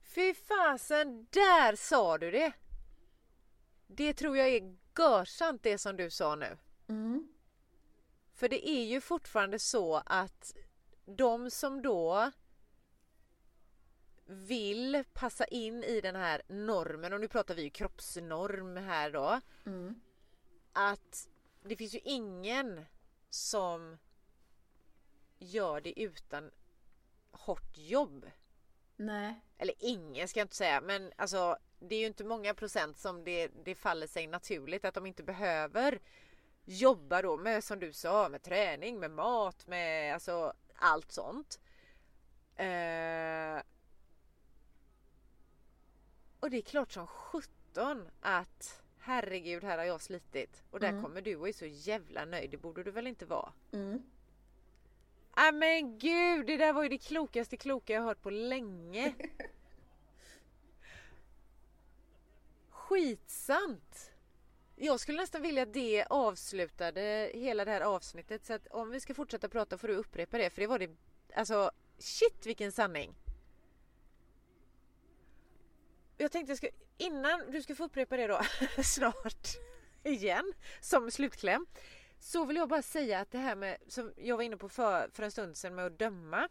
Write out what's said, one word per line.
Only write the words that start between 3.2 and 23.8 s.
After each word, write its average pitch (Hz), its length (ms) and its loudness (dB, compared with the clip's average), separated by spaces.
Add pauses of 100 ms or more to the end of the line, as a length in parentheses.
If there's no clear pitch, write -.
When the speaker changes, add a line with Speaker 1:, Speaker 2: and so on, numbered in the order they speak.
Speaker 1:
Det 285 280 0
tror 277 220 0
jag 262 120 8
är 190 280 2 (220)
görsamt, 277 640 6
det 202 160 4
som 196 180 -4
du 175 140 -2
sa 151 240 2
nu. 135 240 -6 (300)
Speaker 2:
Mm. 226 400 -2 (1040)
Speaker 1:
För 247 140 0
det 269 200 0
är 262 160 2
ju 247 160 0
fortfarande 214 580 0
så 165 480 2
att - 500 -2 (500)
de 233 440 2
som 269 320 -4
då 202 480 4 (2000)
vill 226 840 -2
passa - 320 -2
in 233 400 -4
i 233 160 0
den 185 160 -4
här 170 320 2
normen, 180 640 -2
och 208 80 -2
nu 214 80 -2
pratar 196 260 0
vi 165 80 -4
ju 143 80 -4
kroppsnorm 180 1080 -6
här 170 340 0
då, 151 300 2 (260)
Speaker 2:
Mm. 190 340 -8 (720)
Speaker 1:
att - 560 0 (340)
det 208 140 -6
finns 214 180 -10
ju - 100 -8
ingen 214 800 -4 (460)
som 170 680 -2 (1400)